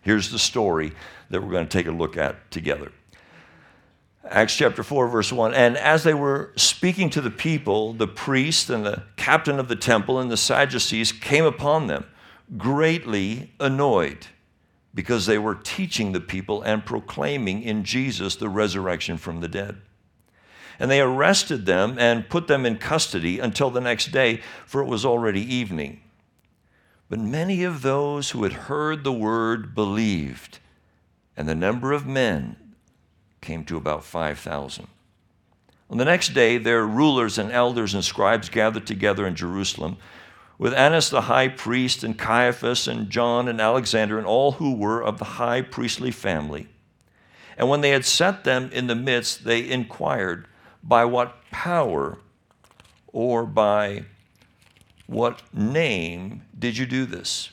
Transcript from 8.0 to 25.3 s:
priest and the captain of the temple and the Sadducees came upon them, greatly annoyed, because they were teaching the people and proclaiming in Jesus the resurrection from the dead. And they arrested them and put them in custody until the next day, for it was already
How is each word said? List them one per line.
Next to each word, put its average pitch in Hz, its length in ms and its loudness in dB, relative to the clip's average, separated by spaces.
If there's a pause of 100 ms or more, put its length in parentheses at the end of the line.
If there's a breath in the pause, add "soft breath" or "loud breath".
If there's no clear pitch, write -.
priest 135 640 0
and 113 140 -2
the 104 180 -2 (140)
captain 143 420 2
of 131 100 -2
the 117 80 -2
temple 120 440 2
and 127 100 -2
the 113 60 0
Sadducees 127 760 2
came 147 340 2
upon 147 420 2
them, 71 200 -4 (500 loud breath)
greatly 127 1000 0
annoyed, 131 680 0 (680)
because 101 320 0
they 107 120 4
were 107 160 -2
teaching 110 580 -4
the 113 80 -2
people 101 420 -6
and 107 240 -2
proclaiming 113 760 -4
in 107 200 -2
Jesus 113 540 -4
the 110 120 -4
resurrection 92 680 -2
from 85 240 -8
the 85 80 -6
dead. 98 300 -8 (1000 loud breath)
And 127 120 -2
they 139 100 6
arrested 135 640 2
them 95 340 2
and 117 300 2
put 170 200 -2
them 135 180 2
in 113 100 0
custody 92 640 -2
until 123 320 0
the 123 100 -2
next 123 320 -2
day, 120 300 2 (240 loud breath)
for 139 160 -2
it 135 40 -2
was 123 200 -2
already 117 340 2